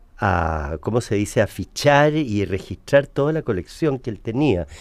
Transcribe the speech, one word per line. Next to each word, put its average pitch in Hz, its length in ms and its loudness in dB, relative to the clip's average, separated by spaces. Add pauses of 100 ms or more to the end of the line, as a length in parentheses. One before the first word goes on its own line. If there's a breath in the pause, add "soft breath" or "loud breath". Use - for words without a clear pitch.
(200)
a, 80 600 -2
¿cómo 117 200 -2
se - 140 -4
dice?, 104 260 0
a 101 60 2
fichar 143 680 2
y 110 320 0
registrar 117 640 0
toda 147 240 0
la 160 100 -2
colección 123 580 -2
que 127 100 -10
él 104 100 -8
tenía. 113 480 0 (140)